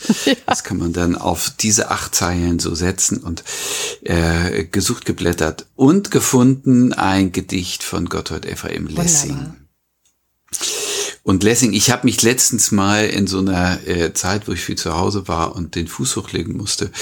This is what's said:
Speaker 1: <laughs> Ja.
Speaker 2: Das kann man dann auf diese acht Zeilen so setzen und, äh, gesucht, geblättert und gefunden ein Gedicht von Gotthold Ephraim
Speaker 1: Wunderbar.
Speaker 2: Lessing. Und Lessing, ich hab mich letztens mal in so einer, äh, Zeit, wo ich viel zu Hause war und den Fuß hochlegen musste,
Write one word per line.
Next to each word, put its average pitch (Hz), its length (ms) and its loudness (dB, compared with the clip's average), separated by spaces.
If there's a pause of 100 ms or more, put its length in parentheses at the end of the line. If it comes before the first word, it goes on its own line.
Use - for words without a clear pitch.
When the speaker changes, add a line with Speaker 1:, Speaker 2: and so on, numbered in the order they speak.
(120)
Speaker 1:
<laughs> - 140 0
Ja. 277 80 4 (120)
Speaker 2:
Das - 180 -2
kann 98 140 -4
man 85 160 -2
dann 87 220 2
auf - 340 -2 (100)
diese 107 300 2
acht - 260 -4
Zeilen 87 440 0
so 85 160 -4
setzen 90 480 0
und, 80 200 -8 (600)
äh, 85 600 0
gesucht, 101 400 -2
geblättert 87 680 -2
und 165 360 4
gefunden 127 840 4
ein 95 380 2
Gedicht 90 520 -4
von 87 260 -4
Gotthold 80 360 -6
Ephraim 82 420 -8
Speaker 1:
Wunderbar. 78 160 -4
Speaker 2:
Lessing. - 500 0 (1700)
Und 95 200 2
Lessing, 113 300 4
ich 104 180 4
hab 123 140 2
mich 110 160 2
letztens 117 500 2
mal 104 340 2
in 101 220 0
so 95 120 -2
einer, 90 460 0
äh, 85 280 0
Zeit, 101 340 -2
wo - 60 -2
ich 87 80 -6
viel - 160 -6
zu 82 180 -4
Hause 95 320 -2
war 82 300 0
und 85 180 -6
den 85 140 -4
Fuß - 260 -4
hochlegen - 400 -4
musste, 101 340 -4 (120)